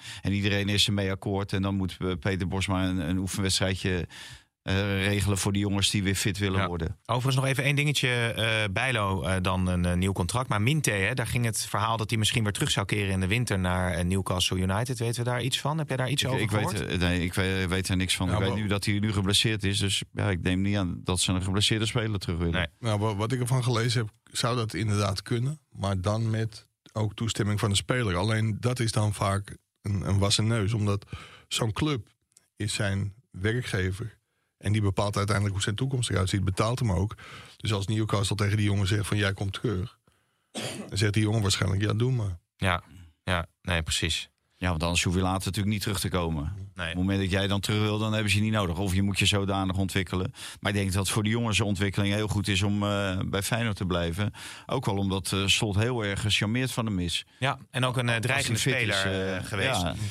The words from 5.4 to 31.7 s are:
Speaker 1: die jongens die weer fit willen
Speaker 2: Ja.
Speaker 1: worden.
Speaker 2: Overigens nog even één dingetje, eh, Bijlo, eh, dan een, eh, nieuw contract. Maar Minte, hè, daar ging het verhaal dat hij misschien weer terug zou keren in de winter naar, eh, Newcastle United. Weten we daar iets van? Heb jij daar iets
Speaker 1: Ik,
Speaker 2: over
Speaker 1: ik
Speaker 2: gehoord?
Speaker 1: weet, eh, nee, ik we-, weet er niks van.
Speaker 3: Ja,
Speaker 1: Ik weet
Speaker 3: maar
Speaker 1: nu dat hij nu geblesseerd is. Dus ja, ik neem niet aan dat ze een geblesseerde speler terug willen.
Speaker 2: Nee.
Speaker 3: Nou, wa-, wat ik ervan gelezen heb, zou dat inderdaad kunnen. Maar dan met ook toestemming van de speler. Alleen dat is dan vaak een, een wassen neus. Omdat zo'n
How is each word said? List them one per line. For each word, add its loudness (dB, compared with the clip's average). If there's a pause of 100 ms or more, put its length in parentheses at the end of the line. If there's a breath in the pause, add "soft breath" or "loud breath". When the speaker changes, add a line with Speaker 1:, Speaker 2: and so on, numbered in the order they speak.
Speaker 1:
die 2
jongens 2
die 0
weer 2
fit -2
willen 0
Speaker 2:
Ja. 0
Speaker 1:
worden. -4
Speaker 2:
Overigens 0
nog 0
even 0
één 2
dingetje, 2
eh, 0
Bijlo, 0
eh, 0
dan 0
een, 2
eh, 2
nieuw 2
contract. -2
Maar 0
Minte, 2
hè, 2
daar -2
ging 0
het -2
verhaal 0
dat -4
hij 0
misschien 2
weer 2
terug -2
zou 0
keren 0
in 2
de 2
winter 0
naar, 2
eh, 0
Newcastle 0
United. 0
Weten -2
we 0
daar -2
iets -2
van? -2
Heb -2
jij -2
daar -2
iets 0
Speaker 1:
Ik, 0
Speaker 2:
over 0
Speaker 1:
ik 0
Speaker 2:
gehoord? 0
Speaker 1:
weet, -4
eh, 0
nee, 2
ik -2
we-, 0
weet 0
er 2
niks 0
van. 0
Speaker 3:
Ja, 2
Speaker 1:
Ik 2
weet 2
Speaker 3:
maar 0
Speaker 1:
nu -2
dat 0
hij 2
nu 0
geblesseerd 2
is. 0
Dus 0 (100)
ja, 0
ik 0
neem 2
niet 2
aan -2
dat 0
ze 2
een 0
geblesseerde 2
speler 0
terug -2
willen. 0
Speaker 2:
Nee. 0 (120)
Speaker 3:
Nou, 0
wa-, 0
wat -2
ik 0
ervan 2
gelezen 2
heb, -6 (240)
zou 0
dat -2
inderdaad 0
kunnen. -2 (120)
Maar -2
dan 0
met -4 (260)
ook -2
toestemming 0
van 2
de 2
speler. 2
Alleen 0
dat 0
is 0
dan 2
vaak -2 (240)
een, -2
een 4
wassen 2
neus. 2
Omdat 0 (420 loud breath)
zo'n -2